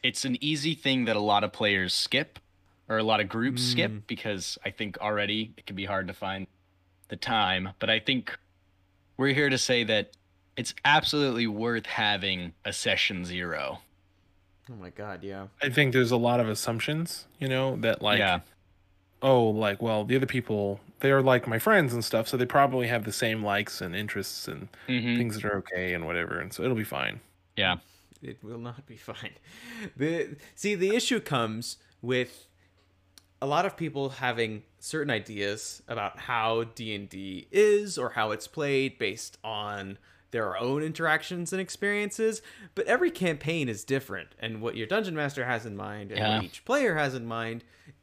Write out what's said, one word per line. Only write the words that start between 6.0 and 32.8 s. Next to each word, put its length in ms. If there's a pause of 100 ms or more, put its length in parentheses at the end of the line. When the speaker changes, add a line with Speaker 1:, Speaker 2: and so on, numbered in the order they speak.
Speaker 1:
to 60
find 320 (600)
the 100
time. 520 (100)
But 100
I 100
think 380 (800)
we're 160
here 160
to 80
say 280
that 260 (440)
it's 180 (120)
absolutely 640
worth 380
having 680 (100)
a 80
Session 540
Zero. 540 (920)
Speaker 2:
Oh 60
my 160
God, 320
yeah. 240 (140)
Speaker 3:
I 80
think 240
there's 180
a 60
lot 220
of 100
assumptions, 760 (140)
you 80
know, 300
that, 240
like, 180
Speaker 1:
Yeah. 220 (800)
Speaker 3:
oh, 280
like, 320
well, 240
the 100
other 100
people, 540 (200)
they're, 220
like, 260
my 100
friends 360
and 120
stuff, 220
so 100
they 80
probably 420
have 180
the 80
same 300
likes 380
and 140
interests 520
and 200 (200)
Speaker 1:
Mm-hmm. 300
Speaker 3:
things 180
that 100
are 140
okay 340
and 120
whatever, 340
and 140
so 100
it'll 140
be 60
fine. 360 (360)
Speaker 1:
Yeah. 220 (440)
Speaker 2:
It 220
will 160
not 260
be 120
<laughs> 0
fine. 360 (640)
The, 400 (200)
see, 200
the 200
issue 260
comes 560 (240)
with 460 (960)